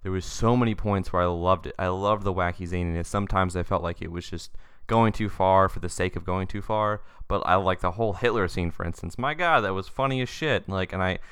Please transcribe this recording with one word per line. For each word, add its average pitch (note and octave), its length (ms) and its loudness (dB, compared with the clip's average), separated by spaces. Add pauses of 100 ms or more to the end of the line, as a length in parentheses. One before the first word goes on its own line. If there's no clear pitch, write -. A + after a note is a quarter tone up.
there F#2+ 100 -4
was F#2 120 -2
so A#2+ 320 2
many A#2 180 2
points G2+ 380 0
where F2+ 100 2
I F2 40 2
loved F2 400 2
it. - 120 -10
I F#2 100 0
loved G2+ 360 0
the G2 100 0
wacky F2 340 -2
zaniness. E2+ 380 -2
Sometimes F#2+ 500 0
I F2+ 60 0
felt F2 200 -2
like E2+ 200 -6
it D#2+ 80 -8
was F2 180 -8
just - 280 -10 (300)
going A2+ 260 4
too G#2+ 160 0
far F#2+ 400 6
for F2+ 120 -4
the F2 80 -4
sake F#2 280 -2
of F2 80 -6
going F#2 220 -2
too G2+ 160 -6
far, G#2+ 400 0 (260)
but G2+ 180 0
I, F2+ 80 6
like, F#2 260 2
the F2+ 120 0
whole G#2+ 220 0
Hitler G#2+ 340 2
scene, E2+ 220 0
for - 140 -4
instance. E2+ 340 -6
My C3+ 140 -2
God, D#3+ 280 4
that F#2+ 140 0
was F#2+ 140 -4
funny C3 320 0
as B2 80 -2
shit. C#3 400 -2
Like, F#2+ 240 -2
and F#2 100 -2
I, F#2 160 0 (140)